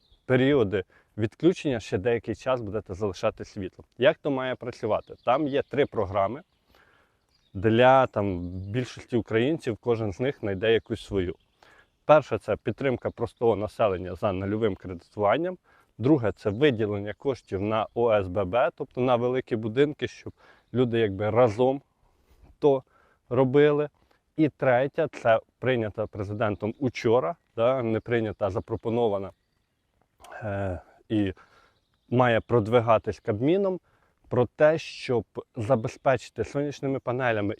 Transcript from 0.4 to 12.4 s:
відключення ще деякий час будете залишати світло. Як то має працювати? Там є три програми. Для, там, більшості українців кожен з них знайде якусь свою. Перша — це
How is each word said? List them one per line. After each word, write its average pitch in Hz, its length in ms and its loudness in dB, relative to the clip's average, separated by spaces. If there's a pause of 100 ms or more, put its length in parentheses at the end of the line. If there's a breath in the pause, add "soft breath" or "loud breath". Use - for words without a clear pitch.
відключення 131 640 0
ще - 180 -6
деякий 113 380 -2
час 127 260 -4
будете 104 320 -8
залишати 104 520 -4
світло. - 400 -12 (120)
Як 143 200 2
то 151 140 -6
має 131 240 -4
працювати? 110 600 -6 (100)
Там 143 220 0
є 131 140 -2
три 131 240 -2
програми. 101 560 -2 (1120 soft breath)
Для, 123 540 4
там, 101 320 -2 (100)
більшості 101 680 -6
українців 117 640 -2
кожен 110 320 -2
з - 60 -14
них 131 200 -4
знайде 104 340 0
якусь 107 320 -2
свою. 92 300 -2 (720 soft breath)
Перша — 147 340 4
це 104 160 -2